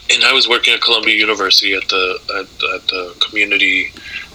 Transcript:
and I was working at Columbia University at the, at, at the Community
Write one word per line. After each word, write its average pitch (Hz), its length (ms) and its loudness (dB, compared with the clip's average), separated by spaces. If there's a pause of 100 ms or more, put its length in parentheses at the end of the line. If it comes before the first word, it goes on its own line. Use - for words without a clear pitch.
(120)
and - 120 2
I 123 100 4
was 131 160 2
working 120 240 2
at 113 80 0
Columbia 113 340 2
University 101 600 2
at 92 120 -4
the, 92 320 0 (100)
at, 95 440 -4
at 90 140 -10
the 90 320 -6
Community 101 760 0 (420)